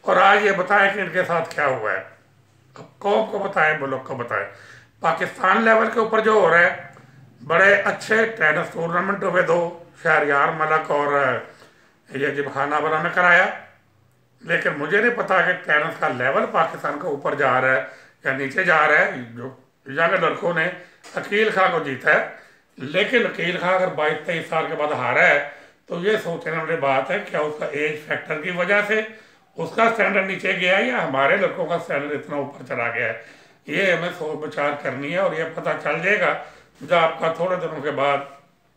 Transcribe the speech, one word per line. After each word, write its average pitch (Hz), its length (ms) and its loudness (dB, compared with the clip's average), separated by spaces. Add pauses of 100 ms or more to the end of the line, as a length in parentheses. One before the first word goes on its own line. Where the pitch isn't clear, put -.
और 185 140 4
आज 202 280 6
ये 196 80 4
बताएं 196 400 2
कि 208 60 -4
इनके 175 240 -2
साथ 165 300 -2
क्या 147 120 0
हुआ 110 260 -2
है, 95 140 -6 (680)
अब - 140 -20 (100)
कौम 214 260 2
को 208 120 -6
बताएं, 160 420 0
मुल्क 135 260 -6
को 139 100 -8
बताएं। 110 280 -4 (580)
पाकिस्तान 185 640 0
level 220 240 4
के 233 120 0
ऊपर 220 200 0
जो 214 200 4
हो 175 80 6
रहा 170 120 6
है, - 320 0 (480)
बड़े 190 340 4
अच्छे 208 540 0
tennis 156 440 0
tournament 175 520 -2
हुए 180 200 2
दो, 170 420 0 (160)
शहरयार 151 540 2
मलक 156 340 0
और 143 580 0 (600)
ये 139 220 -4
जिमखाना 143 480 -2
वाला 156 240 0
ने 170 80 -2
कराया, 180 360 6 (960)
लेकिन 165 320 0
मुझे 156 260 0
नहीं 233 120 2
पता 180 300 2
कि 175 100 2 (140)
tennis 156 320 0
का 156 120 0
level 135 380 0
पाकिस्तान 160 500 -2
का 139 100 -6
ऊपर 147 280 -4
जा 131 220 2
रहा 131 140 2
है 135 80 2 (460)
या 131 100 0
नीचे 139 280 -2
जा 160 220 4
रहा 151 120 4
है। 123 380 -2
जो 120 100 -10 (440)
यंग 170 240 2
लड़कों 170 400 0
ने 165 120 0 (500)
अकील 208 360 0
खां 190 180 2
को 160 140 -2
जीता 143 280 0
है, - 240 0 (420)
लेकिन 190 460 0
अकील 175 340 -4
खां 175 160 0
अगर 185 200 0
बाईस 156 320 -2
तेईस 165 240 -6
साल 160 180 -2
के 156 80 -6
बाद 147 180 -2
हारा 127 280 2
है 151 160 6 (500)
तो 175 120 -6
ये 208 180 2
सोचने 160 340 -6
वाली 160 260 -2
बात 135 320 0
है, 196 100 -2
क्या 165 220 -4
उसका 151 320 -4
age 151 340 -4
factor 151 340 -6
की 180 140 -6
वजह 202 280 2
से 220 220 -2 (500)
उसका 220 340 0
स्टैंडर्ड 202 360 0
नीचे 190 280 -4
गया 180 220 2
है 226 120 0
या 247 100 -2
हमारे 151 380 2
लड़कों 185 300 -2
का 165 120 -2
स्टैंडर्ड 151 360 -6
इतना 143 220 -8
ऊपर 131 300 -8
चला 123 220 -4
गया 117 180 -2
है? - 180 -8 (420)
ये 180 260 0
हमें 170 200 -2
सोच 156 320 -8
विचार 147 380 -4
करनी 143 300 -6
है 180 80 -2
और 170 140 0
ये 160 100 -4 (120)
पता 160 200 -4
चल 156 260 -4
जाएगा 180 300 2 (500)
जब 156 120 0
आपका 165 400 2
थोड़े 180 220 -2
दिनों 156 260 -8
के 143 100 -2
बाद 139 360 0 (480)